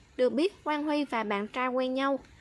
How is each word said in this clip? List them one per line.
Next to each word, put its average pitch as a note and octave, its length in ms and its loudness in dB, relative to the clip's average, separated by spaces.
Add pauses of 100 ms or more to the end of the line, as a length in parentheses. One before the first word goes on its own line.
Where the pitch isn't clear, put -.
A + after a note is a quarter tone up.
(160)
Được B3 160 4
biết, E4 320 0
Quang D4+ 200 -2
Huy D4 200 2
và A3+ 200 -2
bạn G#3 240 -2
trai B3+ 200 -2
quen B3+ 260 0
nhau C4+ 240 0 (220)